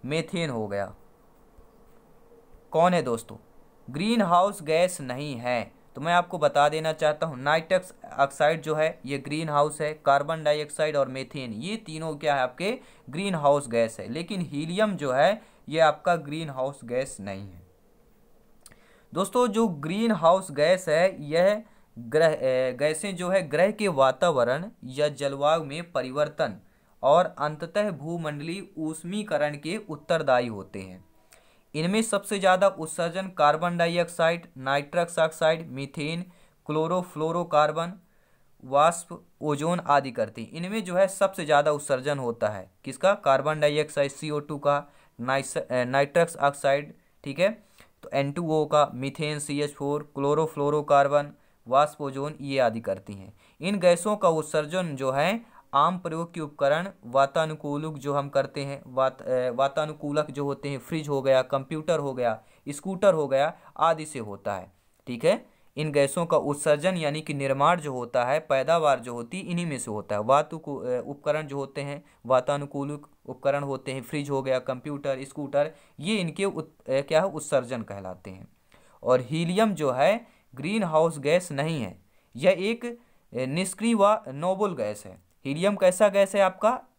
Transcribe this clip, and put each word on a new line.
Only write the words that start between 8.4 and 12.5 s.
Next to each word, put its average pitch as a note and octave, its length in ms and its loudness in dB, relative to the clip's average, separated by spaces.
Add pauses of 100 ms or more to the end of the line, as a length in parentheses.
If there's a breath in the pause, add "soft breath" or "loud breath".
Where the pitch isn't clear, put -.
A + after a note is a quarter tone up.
जो D3+ 140 -2
है D#3+ 300 0
ये C#3 120 -4
ग्रीन D3+ 320 -6
हाउस D3 320 2
है, D#3 120 -2 (120)
कार्बन D3 380 2
डाइऑक्साइड D3+ 520 0
और C3+ 120 2
मीथेन C3 460 -10
ये E3 240 -6
तीनों D#3+ 380 -8
क्या C#3+ 200 0
है C3+ 60 0
आपके? F#3+ 380 -4 (300 loud breath)